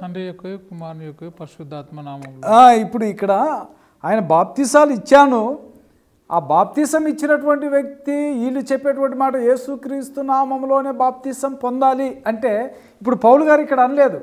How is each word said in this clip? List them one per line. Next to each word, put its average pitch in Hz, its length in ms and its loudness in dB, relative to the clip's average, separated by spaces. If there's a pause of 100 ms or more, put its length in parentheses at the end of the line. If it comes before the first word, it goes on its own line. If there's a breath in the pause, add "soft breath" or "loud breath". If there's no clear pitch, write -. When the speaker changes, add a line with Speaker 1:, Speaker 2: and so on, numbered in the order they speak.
Speaker 1:
తండ్రి 180 200 -10
యొక్క, 185 320 -12
కుమారుని 165 500 -16
యొక్క, 156 240 -16
పరిశుద్ధాత్మ 151 720 -18
నామంలో. 139 480 -12
Speaker 2:
ఆ, 240 220 8
ఇప్పుడు 220 340 0
ఇక్కడ 208 580 -2 (420 soft breath)
ఆయన 196 140 0
బాప్తిసాలు 226 760 2
ఇచ్చాను, 262 680 4 (760)
ఆ 170 60 0
బాప్తిసం 202 720 0
ఇచ్చినటువంటి 294 600 0
వ్యక్తి 277 440 -2
వీళ్ళు 277 480 -4
చెప్పేటువంటి 269 560 -4
మాట 269 200 -2
"యేసుక్రీస్తు 262 840 -4
నామంలోనే 269 680 -2
బాప్తిసం 254 640 -4
పొందాలి" 262 720 -2
అంటే 226 500 -4 (240 soft breath)
ఇప్పుడు 247 160 -2
పౌలు 269 280 6
గారు 302 160 4
ఇక్కడ 269 200 0
అనలేదు, 254 420 2